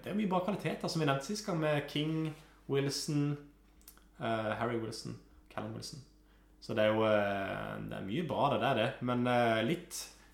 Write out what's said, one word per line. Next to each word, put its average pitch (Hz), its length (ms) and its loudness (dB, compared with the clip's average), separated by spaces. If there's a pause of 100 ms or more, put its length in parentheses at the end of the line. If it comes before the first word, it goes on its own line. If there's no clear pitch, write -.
det - 60 -10
er 175 80 -2
mye 208 140 2
bra 180 100 4
kvalitet, 180 420 -2
da, 180 60 -2
som 165 140 0
vi 156 40 2
nevnte 135 220 2
sist 208 180 -4
gang, 175 140 -2
med 151 300 2
King, 156 440 -2 (360)
Wilson, 143 680 0 (840)
eh, 110 360 0
Harry 117 240 -2
Wilson, 113 400 -8 (300)
Callum 107 260 -6
Wilson. - 240 -12 (640)
Så 120 140 -8
det 107 100 4
er 107 80 6
jo, 110 100 4
eh, 101 720 2 (140)
det 104 80 -6
er 101 100 -8
mye 131 200 -2
bra, 117 260 2
det 104 80 0
der, 131 140 2
det. 107 120 4 (140)
Men, 123 260 0
eh, 117 360 4
litt - 360 -4 (340)